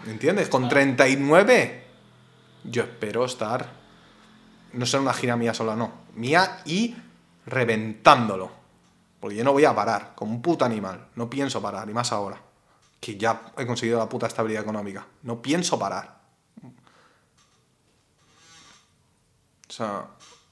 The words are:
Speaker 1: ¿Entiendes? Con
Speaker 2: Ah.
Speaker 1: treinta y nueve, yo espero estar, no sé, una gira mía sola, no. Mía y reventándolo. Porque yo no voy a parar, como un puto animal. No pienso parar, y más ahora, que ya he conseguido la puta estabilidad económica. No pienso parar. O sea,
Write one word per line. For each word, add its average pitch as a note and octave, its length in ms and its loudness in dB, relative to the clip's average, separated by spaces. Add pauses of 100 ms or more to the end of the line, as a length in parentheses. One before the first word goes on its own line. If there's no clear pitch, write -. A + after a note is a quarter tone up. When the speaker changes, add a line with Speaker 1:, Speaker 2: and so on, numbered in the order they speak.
Speaker 1:
¿Entiendes? C#3 420 0
Con B2+ 160 2
Speaker 2:
Ah. B2 40 -2
Speaker 1:
treinta C3+ 400 6
y C3+ 80 2
nueve, D#3+ 680 4 (800)
yo A#2 200 -2
espero A2 420 -4
estar, B2 440 -6 (1000)
no B2 140 -4
sé, C#3 120 0
una C3+ 140 0
gira A#2+ 240 0
mía A#2 160 0
sola, A2 240 -4
no. A2+ 160 -4 (220)
Mía D#3+ 500 0
y G#3+ 320 -2 (480)
reventándolo. A2 1040 2 (680)
Porque G2+ 160 -8
yo A2+ 80 -2
no C#3 80 4
voy C#3+ 140 8
a B2 80 4
parar, G#2 400 0
como A2 180 -8
un A#2 80 -6
puto E3 240 0
animal. G2 520 -4
No A#2 120 -6
pienso C3 320 -4
parar, G2+ 300 -8
y - 20 -10
más B2 200 -2
ahora, G2+ 280 -6 (600)
que G#2 180 -10
ya A2+ 400 -2
he C3+ 80 -6
conseguido A#2 320 -2
la A2 100 -2
puta A#2 180 -6
estabilidad A2 360 -4
económica. G#2 440 -8 (160)
No A#2+ 200 -8
pienso D#3+ 360 0
parar. G2 380 -6 (3500)
O - 40 -18
sea, G#2 340 -6 (460)